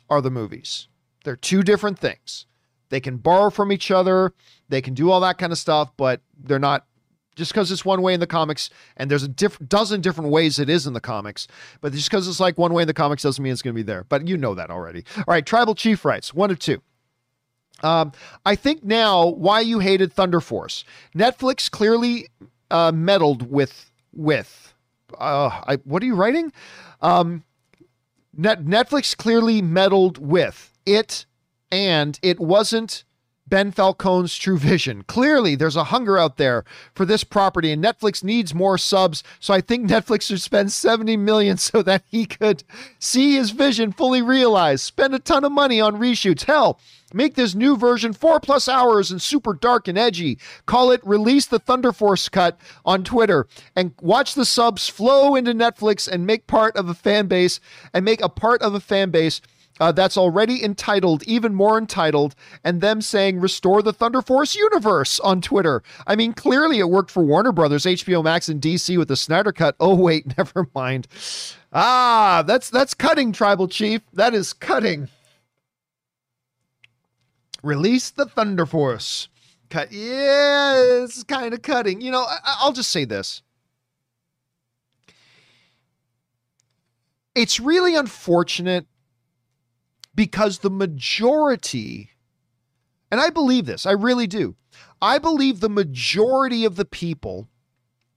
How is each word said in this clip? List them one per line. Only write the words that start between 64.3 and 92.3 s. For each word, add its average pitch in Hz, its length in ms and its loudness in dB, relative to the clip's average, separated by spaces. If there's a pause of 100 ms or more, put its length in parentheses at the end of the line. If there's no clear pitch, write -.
universe' 233 640 0
on 185 200 2
Twitter." 170 420 0 (240)
I 202 80 2
mean, 226 200 -2
clearly 285 440 2
it 180 120 2
worked 185 200 2
for 180 120 0
Warner 170 300 2
Brothers, 147 340 2
H 180 200 -2
B 180 80 2
O 165 80 2
Max, 160 260 0
and 151 120 -4
D 160 160 0
C 180 200 -2
with 165 120 0
the 135 80 -2
Snyder 190 340 0
Cut. 160 300 0
Oh, 185 140 6
wait, 160 420 2
<laughs> - 20 -8
never 180 360 -4
mind. 131 340 -6 (640)
Ah, 220 720 4
that's, 226 240 0
that's 262 240 0
cutting, 269 380 0
Tribal 202 340 2
Chief. 214 360 -2 (100)
That 226 220 2
is 196 180 -2
cutting. 180 560 -4 (2500)
Release 160 480 0
the 277 160 -4
Thunder 202 400 -2
Force. 135 640 -4 (420)
Cut. 160 200 -6
Yeah, 277 840 0 (280)
it's 247 220 -12
kinda 240 340 -6
cutting. 226 420 -4
You 254 100 -8
know, 254 140 -2
I, 185 140 -8 (220)
I'll 277 120 2
just 247 180 -6
say 151 140 -2
this. 104 380 -8 (4000)
It's - 240 0
really 339 360 0
unfortunate 180 920 -2 (1300)
because 208 440 -2
the 196 120 -2
majority, 190 1400 -4 (1000)